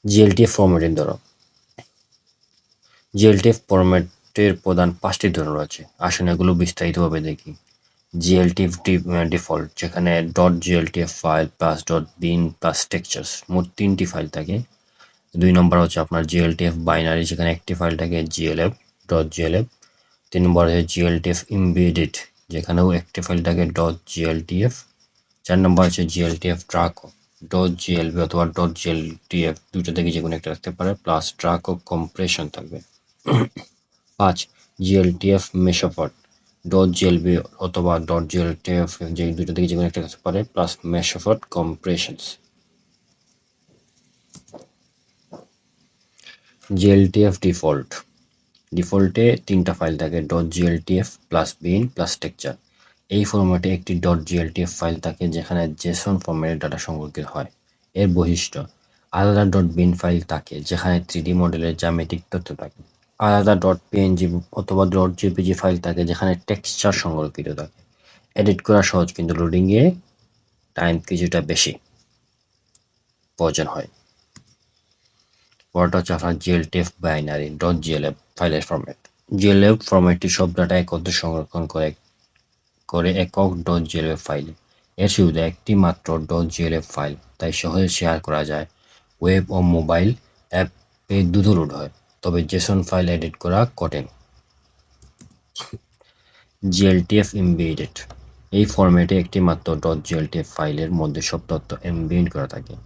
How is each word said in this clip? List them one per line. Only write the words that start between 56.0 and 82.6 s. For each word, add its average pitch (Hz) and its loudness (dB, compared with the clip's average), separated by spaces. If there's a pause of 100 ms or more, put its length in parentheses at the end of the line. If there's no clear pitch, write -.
ফরম্যাটে 80 -4
ডেটা 78 -6
সংরক্ষিত 76 -10
হয়। - -10 (460)
এর 98 2
বৈশিষ্ট্য, 87 0 (520)
আলাদা 101 4
ডট 92 4
বিন 90 4
ফাইল 87 0
থাকে, 78 -8
যেখানে 87 -2
থ্রি - -8
ডি 87 -2
মডেলের 85 0
জ্যামিতিক 82 -2 (100)
তথ্য 90 -6
থাকে। - -16 (400)
আলাদা 104 4
ডট 92 2 (100)
পিএনজি 95 2 (260)
অথবা 95 0
ডট 92 2
জেপিজি 92 0
ফাইল 92 0
থাকে, 87 -2
যেখানে 92 0 (140)
টেক্সচার 101 -2
সংরক্ষিত 78 -4
থাকে। 76 -14 (560)
এডিট 101 2
করা 104 4
সহজ, 90 0
কিন্তু 85 -4
লোডিংয়ে 90 2 (920)
টাইম 85 0
কিছুটা 87 -2
বেশি 78 -2 (1700)
প্রয়োজন 80 -2
হয়। - -10 (1900)
পরটা 87 2
হচ্ছে 87 -2
আপনার 85 -2
জিএলটিএফ 87 -2 (120)
বাইনারি, 76 -4 (120)
ডট 85 2
জিএলএফ 73 -4 (200)
ফাইলের 78 -2
ফরম্যাট। - -8 (300)
জিএলএফ 101 6
ফরম্যাটটি 90 4
সব 92 0
ডেটা 90 0
একত্রে 87 -2
সংরক্ষণ 82 -4
করে, 78 -2 (1000)